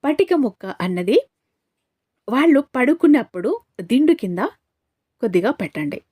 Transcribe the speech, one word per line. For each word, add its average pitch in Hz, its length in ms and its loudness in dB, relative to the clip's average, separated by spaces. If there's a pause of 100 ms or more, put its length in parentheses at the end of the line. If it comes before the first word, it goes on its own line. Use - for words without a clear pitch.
పటిక 311 300 0
ముక్క 254 320 -2 (160)
అన్నది 180 360 0 (1080)
వాళ్ళు 277 320 4 (160)
పడుకున్నప్పుడు 262 760 0 (320)
దిండు 269 320 2
కింద 185 280 -4 (840)
కొద్దిగా 190 280 0
పెట్టండి. 151 480 -8 (120)